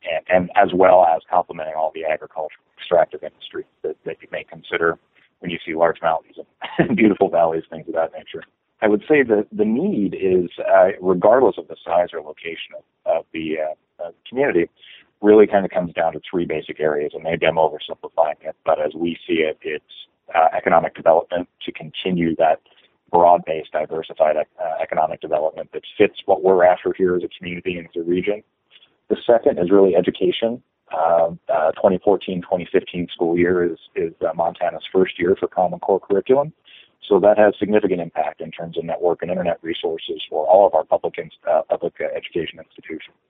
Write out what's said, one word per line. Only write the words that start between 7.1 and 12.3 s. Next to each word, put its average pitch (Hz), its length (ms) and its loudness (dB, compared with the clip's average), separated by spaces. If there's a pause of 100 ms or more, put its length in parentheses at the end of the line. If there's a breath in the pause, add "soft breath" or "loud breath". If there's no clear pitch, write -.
valleys, 82 400 0
things 80 180 -14
of 82 60 -12
that 82 180 -2
nature. 78 320 -16 (380)
I 107 80 2
would 104 180 0
say 147 160 4
that 104 300 2
the 104 100 0
need 113 560 -2
is, 92 400 0
uh, 92 300 4 (120)
regardless 98 560 4
of 80 120 -14
the 80 140 -16
size 87 280 0
or 82 100 -10
location 78 560 -14